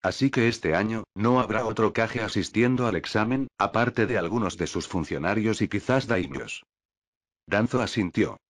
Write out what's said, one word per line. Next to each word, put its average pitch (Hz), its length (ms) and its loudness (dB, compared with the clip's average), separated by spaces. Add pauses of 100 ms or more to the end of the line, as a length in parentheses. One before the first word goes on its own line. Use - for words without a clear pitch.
Así 131 280 0
que 117 180 4
este 87 260 0
año, 107 300 0 (100)
no 120 260 4
habrá 110 260 -2
otro 107 260 2
Kage 113 300 -2
asistiendo 120 640 0
al 101 100 0
examen, 120 520 -2 (100)
aparte 113 480 2
de 110 120 0
algunos 92 380 -2
de 82 100 -2
sus 85 200 -4
funcionarios 95 760 -2
y 107 80 0
quizás 123 380 0
daimyos". 87 580 -4 (840)
Danzo 113 360 0
asintió. 98 540 0 (140)